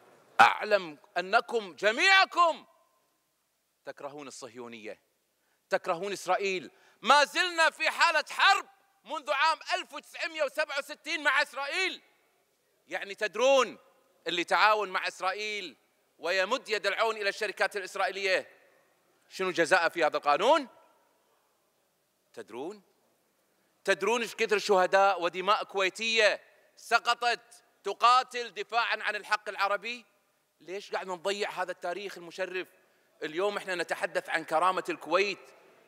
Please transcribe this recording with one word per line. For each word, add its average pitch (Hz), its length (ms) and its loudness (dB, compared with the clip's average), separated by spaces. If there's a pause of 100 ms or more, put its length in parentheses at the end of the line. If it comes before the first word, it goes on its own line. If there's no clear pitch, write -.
(400)
أعلم 156 580 4 (200)
أنكم 202 560 -2
جميعكم 330 920 2 (1160)
تكرهون 143 420 -14
الصهيونية، 117 760 -14 (720)
تكرهون 185 420 -2
إسرائيل. 180 580 -2 (320)
ما 277 220 6
زلنا 330 460 2
في 311 200 -2
حالة 311 400 2
حرب 381 360 4 (380)
منذ 269 260 -8
عام 302 280 2 (160)
ألف 330 200 -6
وتسعمية 302 480 -8
وسبعة 294 360 -4
وستين 302 440 -8
مع 285 200 2
إسرائيل. 285 600 -6 (840)
يعني 190 260 -8
تدرون 214 640 2 (480)
اللي 170 180 -2
تعاون 202 440 4
مع 180 200 -4
إسرائيل 190 680 -6 (420)
ويمد 190 500 -2
يد 208 180 -4
العون 214 300 0
إلى 202 120 -4
الشركات 196 480 -2
الإسرائيلية 190 720 -2 (800)
شنو 185 220 -4
جزاءه 165 380 2
في 160 160 0
هذا 147 120 0
القانون؟ 208 520 2 (1600)
تدرون؟ 131 500 -14 (1040)
تدرون 196 380 2
ايش 208 120 -8
كثر 208 240 2
شهداء 190 640 4
ودماء 185 420 0
كويتية 196 760 2 (360)
سقطت 233 880 -2 (200)
تقاتل 240 680 2
دفاعا 214 480 -2
عن 208 140 -4
الحق 208 320 -4
العربي؟ 202 560 -4 (560)
ليش 185 320 -12
قاعد 190 140 -6
نضيع 190 440 -4
هذا 180 220 -6
التاريخ 180 460 -8
المشرف؟ 180 500 -8 (540)
اليوم 185 340 -2
احنا 190 180 -6
نتحدث 175 540 -4
عن 165 160 -2
كرامة 175 440 0
الكويت. 175 600 -2 (380)